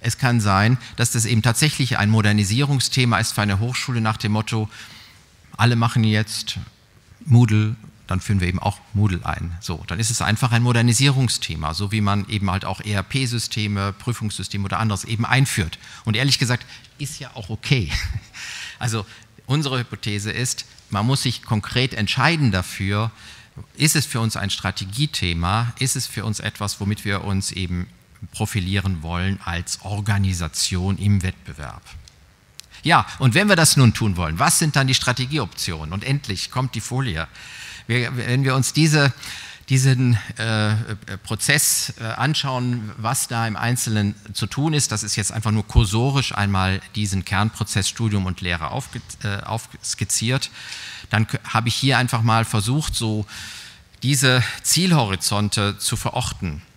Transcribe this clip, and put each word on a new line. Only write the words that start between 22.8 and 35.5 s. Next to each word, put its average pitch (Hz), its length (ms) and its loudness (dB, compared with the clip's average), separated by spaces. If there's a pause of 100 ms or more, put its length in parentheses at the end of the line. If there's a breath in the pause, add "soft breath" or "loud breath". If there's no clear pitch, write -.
ist 151 200 2
es 135 100 0
für 117 140 -4
uns 113 160 0
ein 95 140 -4
Strategiethema, 98 1300 -2
ist - 180 -2
es 127 100 -4
für - 180 -8
uns 107 160 -4
etwas, 104 400 -6
womit 104 240 -2
wir 101 200 -2
uns 95 280 -2
eben 90 340 -4 (460)
profilieren 95 680 -2
wollen 87 420 -2
als 87 380 -6
Organisation 95 1160 -2
im 101 240 2
Wettbewerb. 76 600 -8 (1000 loud breath)
Ja, 151 240 4 (120 loud breath)
und 123 160 4
wenn 202 140 4
wir 196 80 8
das 160 200 6
nun 127 180 8
tun 101 220 0
wollen, 82 220 -2
was 147 200 4
sind 156 180 2
dann 135 100 4
die 131 80 2
Strategieoptionen? 117 1000 -2